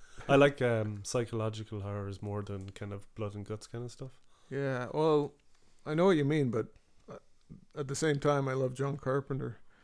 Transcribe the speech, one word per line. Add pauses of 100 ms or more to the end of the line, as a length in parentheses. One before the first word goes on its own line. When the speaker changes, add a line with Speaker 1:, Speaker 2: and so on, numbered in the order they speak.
(280)
Speaker 1:
I
like,
um,
psychological
horrors
more
than
kind
of
blood
and
guts
kind
of
stuff. (380)
Speaker 2:
Yeah,
well, (540)
I
know
what
you
mean,
but, (440)
uh, (600)
at
the
same
time,
I
love
John
Carpenter. (240)